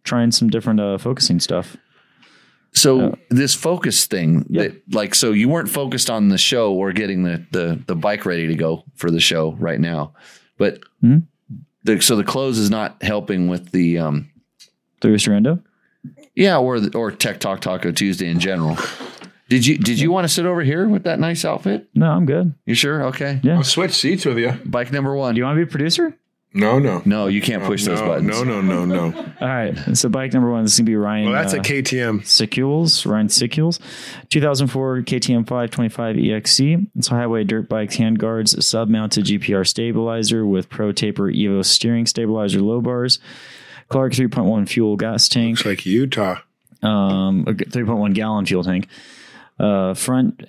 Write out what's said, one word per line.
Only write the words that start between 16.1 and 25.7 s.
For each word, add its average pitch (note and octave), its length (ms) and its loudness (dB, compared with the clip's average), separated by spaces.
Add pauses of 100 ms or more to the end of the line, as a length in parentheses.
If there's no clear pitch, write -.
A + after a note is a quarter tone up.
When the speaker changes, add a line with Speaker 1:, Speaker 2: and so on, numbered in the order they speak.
Speaker 2:
Yeah, F#3 240 4
or B2+ 200 2
the, G2+ 180 0
or A2+ 140 -2
Tech G2+ 300 -4
Talk F#2+ 200 -4
Taco F#2 320 -2
Tuesday F#2+ 360 -2
in E2+ 100 0
general. E2+ 380 0 (720)
Did B2 160 4
you, C#3 140 4
did A2+ 200 0
you D#3+ 140 2
wanna F3+ 160 0
sit E3+ 160 -2
over F3 160 0
here D#3 260 0
with G3+ 180 0
that E3 140 -2
nice E3 280 -2
outfit? - 480 -4
Speaker 1:
No, D#3 160 4
I'm F3 160 2
good. D#3+ 260 2 (140)
Speaker 2:
You A#2 80 -2
sure? C#3+ 320 0
Okay. C3+ 360 -4
Speaker 1:
Yeah. E3+ 140 4
Speaker 3:
I'll D3+ 80 2
switch F3 280 0
seats E3 340 0
with A#2+ 120 2
you. A#2 140 2 (140)
Speaker 2:
Bike B2 260 -4
number C#3 240 -2
one. B2+ 180 0
Speaker 1:
Do A#2 40 0
you B2 60 0
wanna C#3+ 120 0
be E3+ 60 2
a E3 40 0
producer? E3 480 0 (380)